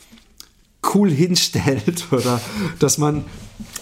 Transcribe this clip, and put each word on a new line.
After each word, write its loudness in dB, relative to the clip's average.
cool 4
hinstellt 0
<laughs> -18
oder 2
dass 2
man, 0